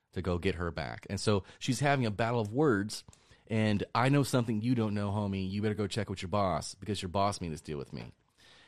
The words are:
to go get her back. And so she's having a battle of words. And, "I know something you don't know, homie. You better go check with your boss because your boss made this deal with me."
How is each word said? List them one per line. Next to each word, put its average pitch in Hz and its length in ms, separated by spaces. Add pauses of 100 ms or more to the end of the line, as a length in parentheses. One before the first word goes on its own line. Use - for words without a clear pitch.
(120)
to 95 100
go 90 160
get 87 160
her 85 160
back. 67 400
And 98 100
so 104 220 (160)
she's 123 220
having 139 260
a 107 60
battle 117 280
of 104 120
words. 113 500 (460)
And, 107 340 (120)
"I 120 140
know 143 140
something 117 400
you 123 120
don't 107 200
know, 101 160
homie. 98 400
You 101 100
better 107 140
go 104 140
check 101 200
with 95 140
your 92 80
boss 92 460
because 92 260
your 95 80
boss 101 320
made 85 100
this 76 80
deal 76 160
with 65 160
me." 58 200 (560)